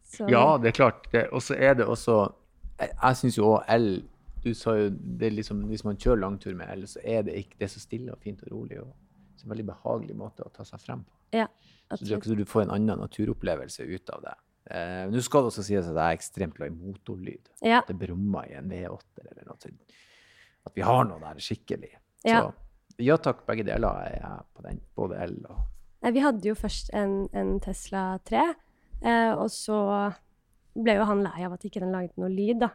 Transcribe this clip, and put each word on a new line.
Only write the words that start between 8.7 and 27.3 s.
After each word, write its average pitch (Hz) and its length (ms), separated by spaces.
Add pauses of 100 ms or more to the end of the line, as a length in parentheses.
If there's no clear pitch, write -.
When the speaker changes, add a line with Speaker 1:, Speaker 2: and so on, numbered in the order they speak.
Speaker 2:
og 127 100 (440)
så - 120
veldig 107 180
behagelig 107 520
måte 107 240
å - 100
ta 107 120
seg - 180
frem 123 240
på. - 80 (180)
Speaker 1:
Ja, 220 140
Speaker 2:
Så - 80
det - 320
er - 80
Speaker 1:
absolutt. 104 240
Speaker 2:
ikke 107 140
så 107 40
du 104 80
får 110 180
en - 120
annen 107 240
naturopplevelse 95 880
ut - 240
av - 120
det. - 120 (320)
Eh, 90 440
nå 120 120
skal 143 200
det 117 100
også 104 140
sies 98 200
at 82 80
jeg 80 80
er 82 160
ekstremt 85 360
glad 73 160
i 82 40
motorlyd. 92 720 (140)
Speaker 1:
Ja. 233 240
Speaker 2:
Det - 120
brummer 95 520
i - 40
en - 140
V 90 220
åtte - 320
eller - 240
noe - 120
sånt. - 200 (840)
At - 120
vi 95 60
har 123 220
noe 90 140
der 78 240
skikkelig. - 480 (320)
Så 226 80
Speaker 1:
Ja. 226 220 (460)
Speaker 2:
ja 135 180
takk, 147 280
begge 110 220
deler 107 220 (180)
er - 60
jeg - 320 (100)
på - 80
den. - 180 (140)
Både 95 260
el 87 140 (140)
og - 100 (440)
Speaker 1:
Nei, 233 100
vi 262 80
hadde 262 240
jo 214 100
først - 400
en, 196 380